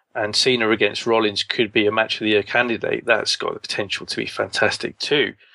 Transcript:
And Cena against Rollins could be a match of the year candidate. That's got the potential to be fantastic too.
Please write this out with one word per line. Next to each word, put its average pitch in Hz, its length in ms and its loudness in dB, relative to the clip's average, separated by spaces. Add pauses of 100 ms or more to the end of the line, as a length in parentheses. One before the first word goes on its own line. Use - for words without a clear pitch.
(140)
And 107 220 -4
Cena 120 340 2
against 104 380 0
Rollins 110 360 2
could 107 300 -2
be 104 140 4
a 104 40 4
match 110 240 0
of - 100 -6
the 107 40 2
year 104 140 4
candidate. 117 640 -2
That's 110 300 0
got - 200 -4
the - 40 -12
potential - 460 -6
to - 120 -8
be 110 100 -4
fantastic - 720 -2
too. 135 340 0 (220)